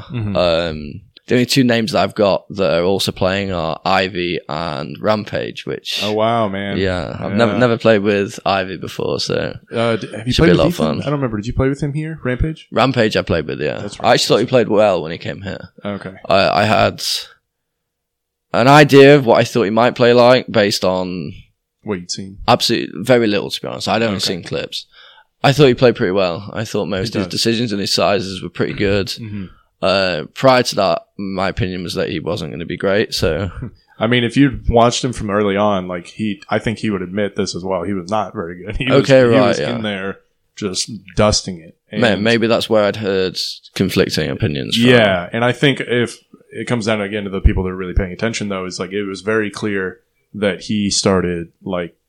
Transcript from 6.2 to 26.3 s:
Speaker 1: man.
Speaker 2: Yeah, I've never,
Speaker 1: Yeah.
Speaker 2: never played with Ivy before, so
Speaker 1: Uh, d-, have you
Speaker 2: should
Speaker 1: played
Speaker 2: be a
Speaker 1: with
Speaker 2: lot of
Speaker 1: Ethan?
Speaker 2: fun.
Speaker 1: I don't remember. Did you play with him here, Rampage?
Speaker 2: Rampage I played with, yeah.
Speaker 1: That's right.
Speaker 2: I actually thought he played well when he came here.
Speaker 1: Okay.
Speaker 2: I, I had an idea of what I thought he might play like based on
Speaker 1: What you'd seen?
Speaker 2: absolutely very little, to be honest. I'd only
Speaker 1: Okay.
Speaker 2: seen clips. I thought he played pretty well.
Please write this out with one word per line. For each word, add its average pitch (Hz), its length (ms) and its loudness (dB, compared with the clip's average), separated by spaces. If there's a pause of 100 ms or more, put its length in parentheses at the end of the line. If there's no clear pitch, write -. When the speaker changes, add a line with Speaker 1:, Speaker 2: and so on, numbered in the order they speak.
Speaker 1:
man. 98 300 -6
Speaker 2:
Yeah, 92 420 -4
I've 92 140 -6
never, 110 180 2
Speaker 1:
Yeah. 101 60 -2
Speaker 2:
never 117 200 2
played 110 220 4
with 101 460 0
Ivy 95 320 -2
before, - 420 -6
so - 380 -4 (120)
Speaker 1:
Uh, 117 280 -2
d-, - 180 -10
have 107 100 -12
you 123 60 -2
Speaker 2:
should 135 120 4
Speaker 1:
played 165 40 8
Speaker 2:
be 175 40 6
a - 20 6
Speaker 1:
with 165 60 4
Speaker 2:
lot - 80 4
of 175 60 0
Speaker 1:
Ethan? 78 120 -2
Speaker 2:
fun. - 160 -2
Speaker 1:
I - 40 -10
don't 143 100 -2
remember. 131 200 -4
Did 104 120 -6
you 123 60 -6
play 135 140 0
with 139 160 -2
him 143 80 -4
here, 156 320 -8
Rampage? 127 480 -4
Speaker 2:
Rampage 117 460 2
I 90 60 2
played 85 220 0
with, 67 140 -8
yeah. 67 200 -4
Speaker 1:
That's - 200 -12
right. - 80 0
Speaker 2:
I 120 60 6
actually 147 140 2
thought 127 120 4
he 95 60 2
played 117 240 2
well 101 320 4
when 80 100 -8
he 82 60 -8
came - 240 -10
here. - 260 -10 (160)
Speaker 1:
Okay. 98 320 -10 (140)
Speaker 2:
I, 92 320 4
I - 20 2
had 104 400 2 (1500)
an 117 160 4
idea 139 480 10
of 131 80 2
what 110 120 6
I 117 60 4
thought 113 200 0
he 92 60 0
might 113 260 2
play 120 180 4
like 123 360 6
based 104 360 0
on 92 480 -2 (500)
Speaker 1:
What 104 160 -6
you'd 87 100 -14
seen? 98 280 -12 (100)
Speaker 2:
absolutely 107 560 0
very 120 240 4
little, 101 240 -2
to - 100 -8
be - 60 -10
honest. 64 220 -6
I'd 107 120 0
only 110 140 0
Speaker 1:
Okay. 98 120 -4
Speaker 2:
seen 90 160 -6
clips. - 420 -8 (580)
I 135 80 6
thought 135 160 6
he 123 60 6
played 120 240 4
pretty 95 160 0
well. 98 400 -2